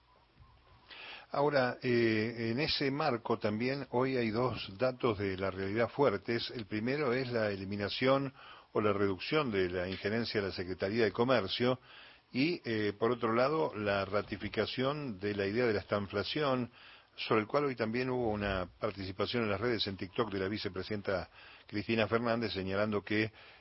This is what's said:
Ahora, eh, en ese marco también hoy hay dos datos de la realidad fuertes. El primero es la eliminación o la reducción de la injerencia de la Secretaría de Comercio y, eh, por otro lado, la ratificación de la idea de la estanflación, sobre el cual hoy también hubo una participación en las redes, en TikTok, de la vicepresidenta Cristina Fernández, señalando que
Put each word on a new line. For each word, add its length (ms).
Ahora, 480
eh, 720
en 80
ese 320
marco 480
también 520
hoy 260
hay 140
dos 460
datos 420
de 180
la 160
realidad 360
fuertes. 680
El 100
primero 460
es 180
la 200
eliminación 840
o 80
la 120
reducción 600
de 180
la 160
injerencia 540
de 80
la 40
Secretaría 520
de 80
Comercio 680
y, 320
eh, 340
por 140
otro 200
lado, 440
la 280
ratificación 1160
de 160
la 100
idea 200
de 80
la 40
estanflación, 960
sobre 280
el 40
cual 200
hoy 100
también 340
hubo 180
una 380
participación 640
en 60
las 100
redes, 260
en 100
TikTok, 360
de 80
la 80
vicepresidenta 800
Cristina 400
Fernández, 440
señalando 520
que 260